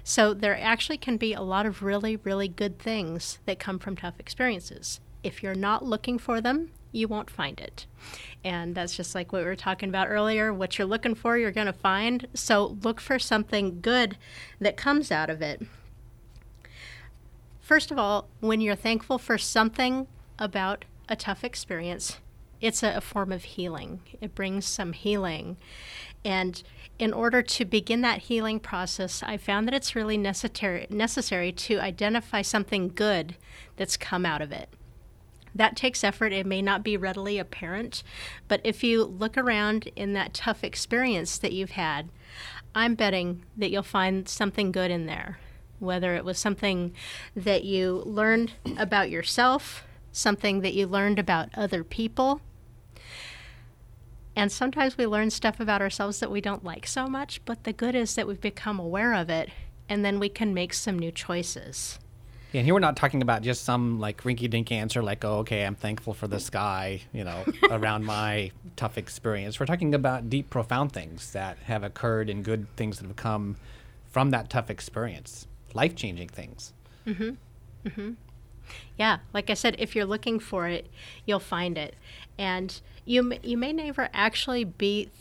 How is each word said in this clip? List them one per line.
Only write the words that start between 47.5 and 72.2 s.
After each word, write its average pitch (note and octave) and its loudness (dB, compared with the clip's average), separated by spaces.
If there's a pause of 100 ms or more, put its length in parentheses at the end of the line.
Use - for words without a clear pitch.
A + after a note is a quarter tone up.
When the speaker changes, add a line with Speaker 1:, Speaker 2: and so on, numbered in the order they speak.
Speaker 1:
you F#3 2
learned A3 4 (240)
about G3+ 4
yourself, B3 2 (300)
something G3+ 2
that F#3+ 0
you G3 2
learned G3+ 4
about E3+ 2
other G3 0
people. B3+ 2 (2000)
And G3+ 4
sometimes C4 2
we B3 2
learn G#3+ 2
stuff - 0
about G#3 2
ourselves G3+ 0
that A3+ -2
we G3+ 0
don't G3+ -2
like - -10
so C4 -2
much, C4+ -4
but A#3 -6
the A3+ 0
good A#3+ 0
is A#3 0
that A3+ 0
we've G3 -6
become G#3 -4
aware F#3+ 2
of E3+ 2
it, D#3+ 0 (360)
and G3+ 2
then G3+ 2
we G3+ 2
can G3+ 0
make F3+ 0
some F#3+ 0
new E3 0
choices. - -6 (520)
Speaker 2:
Yeah, B2+ 2
and B2 6
here E3 8
we're G3+ 8
not D3+ 6
talking C#3 4
about A#2 4
just B2 0
some, A#2+ 4
like, G#2+ -4
rinky-dink A#2 0
answer A2 2
like, G#2 0
"Oh, G#2+ 2
okay, G#2+ 0
I'm G2+ 0
thankful G#2+ -4
for A2 -4
the G2+ -2
sky, F#2+ -2 (120)
you G#2+ -4
know, F2 -4 (140)
Speaker 1:
<laughs> - 6
Speaker 2:
around G#2+ 2
my G#2+ 0 (260)
tough A2+ -4
experience." G#2 -4
We're C3+ 0
talking D#3+ 2
about B2+ 0
deep, C#3+ 0
profound B2+ 0
things E2 -10
that F#2+ -6
have G#2+ -2
occurred A2 0